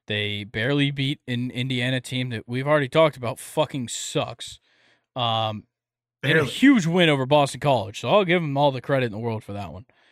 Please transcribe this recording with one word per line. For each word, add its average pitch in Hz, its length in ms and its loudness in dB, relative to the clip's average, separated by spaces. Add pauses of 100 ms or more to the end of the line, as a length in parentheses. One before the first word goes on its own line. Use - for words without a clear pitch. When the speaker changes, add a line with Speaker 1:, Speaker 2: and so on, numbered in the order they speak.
Speaker 1:
They 104 380 -4
barely 139 480 -2
beat 139 340 -4
an 123 240 -4
Indiana 127 500 -2
team 127 300 -6
that 110 180 -8
we've 131 200 -4
already 147 200 2
talked 160 280 4
about 123 240 -6
fucking 135 480 -4
sucks. - 720 -8 (560)
Um, 113 480 -2 (580)
and 131 100 0
a - 40 4
Speaker 2:
Barely. 147 140 2
Speaker 1:
huge 254 360 6
win 170 220 4
over 135 180 2
Boston 143 320 4
College, 113 400 0
so 120 100 -6
I'll 196 160 4
give 175 160 2
'em 143 160 -4
all 143 140 4
the 131 100 -6
credit 131 260 0
in 107 60 -4
the 101 60 -8
world 113 240 -6
for 101 120 -14
that 95 180 -10
one. 95 140 -16 (260)